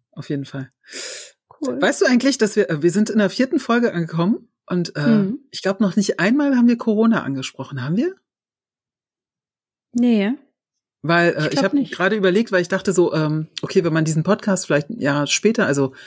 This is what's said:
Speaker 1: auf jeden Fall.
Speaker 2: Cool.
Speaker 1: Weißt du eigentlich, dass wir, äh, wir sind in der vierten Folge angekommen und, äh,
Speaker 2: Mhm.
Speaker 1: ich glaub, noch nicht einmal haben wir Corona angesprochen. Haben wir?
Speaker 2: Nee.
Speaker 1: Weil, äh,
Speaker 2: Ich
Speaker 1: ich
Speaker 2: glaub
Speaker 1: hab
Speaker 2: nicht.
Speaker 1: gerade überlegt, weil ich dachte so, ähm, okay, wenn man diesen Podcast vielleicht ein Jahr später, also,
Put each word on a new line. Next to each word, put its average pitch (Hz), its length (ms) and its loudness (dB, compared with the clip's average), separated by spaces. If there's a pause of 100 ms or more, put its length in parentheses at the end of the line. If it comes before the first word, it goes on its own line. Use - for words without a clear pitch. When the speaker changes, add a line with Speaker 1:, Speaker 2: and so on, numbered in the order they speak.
(120)
Speaker 1:
auf - 180 -16
jeden 139 160 -4
Fall. 135 260 -12 (880)
Speaker 2:
Cool. 262 200 -4
Speaker 1:
Weißt 262 200 0
du 381 40 4
eigentlich, 254 320 2
dass - 180 0
wir, 202 140 2
äh, 156 140 -2
wir 170 80 4
sind 214 180 2
in 220 100 2
der 202 100 2
vierten 262 300 -2
Folge 240 340 0
angekommen 170 560 -2 (160)
und, 180 300 -4
äh, 151 120 -2
Speaker 2:
Mhm. 214 320 2 (120)
Speaker 1:
ich - 100 -14
glaub, 196 180 -2
noch 196 160 0
nicht - 240 0
einmal 269 380 2
haben 233 100 4
wir 240 100 4
Corona 220 460 2
angesprochen. 131 600 -8
Haben 147 120 -4
wir? 339 200 -2 (1800)
Speaker 2:
Nee. 240 400 2 (720)
Speaker 1:
Weil, 170 300 4
äh, - 60 -4
Speaker 2:
Ich 151 60 0
Speaker 1:
ich 151 60 -2
Speaker 2:
glaub 269 140 0
Speaker 1:
hab 196 80 0
Speaker 2:
nicht. 277 200 -2
Speaker 1:
gerade 190 220 0
überlegt, 196 360 2
weil 185 100 2
ich 175 60 -4
dachte 190 240 -2
so, 175 220 2
ähm, 156 340 -2 (140)
okay, - 220 0
wenn 165 100 0
man 160 100 2
diesen 156 200 0
Podcast 196 420 0
vielleicht 151 240 0
ein - 100 -10
Jahr 143 280 0
später, 214 380 0
also, 135 280 0 (120)